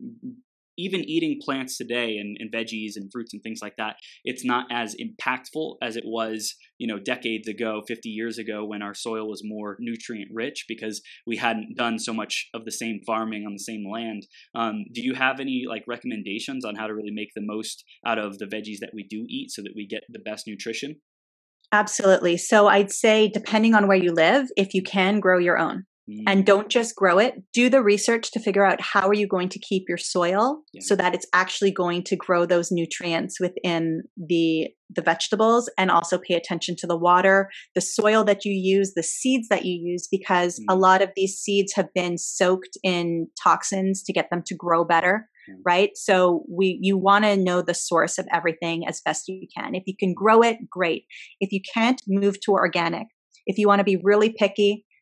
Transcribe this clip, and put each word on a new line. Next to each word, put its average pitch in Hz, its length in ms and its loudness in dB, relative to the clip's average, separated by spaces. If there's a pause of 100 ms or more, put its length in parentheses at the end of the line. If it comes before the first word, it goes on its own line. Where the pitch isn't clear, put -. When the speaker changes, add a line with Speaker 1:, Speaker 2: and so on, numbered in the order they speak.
(760)
Speaker 1:
even 180 240 -4
eating 151 420 -2
plants 135 340 -6
today 117 400 -4
and, 104 220 -10
and 110 120 -12
veggies 110 440 -8
and 98 160 -12
fruits 117 220 -12
and 107 100 -16
things 110 180 -12
like 104 160 -12
that, 107 200 -8 (260)
it's 123 200 -8
not 123 280 -2
as 113 240 -6
impactful 127 840 -8
as 113 140 -6
it 117 100 -8
was, 110 500 -6 (240)
you 123 80 -6
know, 107 100 -6
decades 110 500 -6
ago, 107 400 -6
fifty 113 220 -10
years 110 280 -8
ago, 107 280 -8
when 104 160 -8
our 104 120 -10
soil 110 360 -8
was 101 140 -12
more 107 360 -10
nutrient 113 540 -10
rich 117 340 -8
because 110 340 -10 (260)
we 113 100 -4
hadn't 110 400 -4
done 117 220 -2
so 113 140 -6
much - 400 -6
of 113 120 -12
the 110 60 -10
same 113 340 -8
farming 110 400 -4
on 101 80 -10
the 101 60 -12
same 107 300 -12
land. 110 340 -10 (320)
Um, 107 380 -4
do 117 80 -8
you 127 120 -2
have 131 280 0
any, 131 260 -6
like, 113 200 -10
recommendations 113 800 -8
on 104 100 -8
how 110 120 -8
to 107 80 -8
really 107 180 -8
make 107 220 -10
the 104 100 -8
most 107 380 -8 (220)
out 113 120 -2
of 101 220 -8
the 107 60 -10
veggies 107 340 -10
that - 140 -14
we 104 140 -14
do 107 220 -10
eat 135 220 -10
so 107 100 -12
that 101 140 -14
we 104 120 -12
get 107 220 -10
the 113 100 -18
best 107 280 -12
nutrition? 113 480 -10 (800)
Speaker 2:
Absolutely. 190 640 4
So 208 300 6
I'd 202 240 4
say, 220 380 4
depending 220 460 2
on 202 120 6
where 196 100 6
you 180 160 4
live, 202 340 6 (100)
if 190 160 0
you 190 100 0
can, 196 360 2
grow 185 200 4
your 175 180 2
own. 185 280 -2 (240)
Speaker 1:
Mm. 214 180 -12
Speaker 2:
And 196 180 4
don't 208 220 6
just 226 280 0
grow 185 240 4
it. 247 160 2 (180)
Do 247 160 4
the 262 140 6
research 208 480 2
to 226 100 -4
figure 196 240 2
out 180 160 2
how 196 260 0
are 208 60 4
you 208 140 2
going 185 220 -2
to 190 100 -12
keep 190 280 -4
your 175 120 -4
soil 202 640 0 (100)
Speaker 1:
Yeah. - 100 -20
Speaker 2:
so 202 140 2
that 180 160 2
it's - 180 -6
actually 190 400 2
going 175 340 -2
to 190 120 -2
grow 175 280 2
those 170 260 2
nutrients 170 680 -2
within 170 640 -2 (160)
the, 165 520 0 (240)
the 165 100 -4
vegetables, 220 720 2
and 190 140 2
also 170 260 2
pay 185 160 -4
attention 170 460 -4
to 170 80 -6
the 170 100 0
water, 190 520 4 (260)
the 180 60 2
soil 214 440 2
that 202 180 2
you 208 80 -2
use, 190 440 2
the 165 80 0
seeds 254 460 -2
that 190 140 2
you 180 160 -4
use, 175 320 -6
because 180 560 0
a 185 80 4
Speaker 1:
Mm. 190 60 4
Speaker 2:
lot 190 200 6
of 190 140 2
these 190 220 0
seeds 196 380 0
have 196 180 0
been 175 240 -2
soaked - 640 0
in 170 440 0 (140)
toxins 190 640 0
to - 80 -4
get 180 200 -2
them 170 160 -2
to 175 80 -8
grow 170 280 0
better, 175 460 2 (180)
Speaker 1:
Yeah. 196 160 -20
Speaker 2:
right? 185 320 4
So 185 540 4
we, 185 320 0
you 196 160 2
wanna 202 400 4
know 180 240 2
the 170 140 -2
source 160 420 0
of - 160 -6
everything 165 540 -2
as 160 180 -8
best 156 220 -4
you 185 280 -12
can. - 200 -6
If 190 100 -6
you 190 100 -6
can 185 200 -2
grow 220 260 6
it, 226 260 0
great. 175 380 -2 (340)
If 190 120 -2
you 190 100 -4 (140)
can't, 233 320 2
move 196 340 2
to 202 120 2
organic. 170 520 0 (400)
If 196 140 -2
you 208 80 4
wanna 202 160 6
be 190 200 2
really 214 320 6
picky, 208 500 2 (160)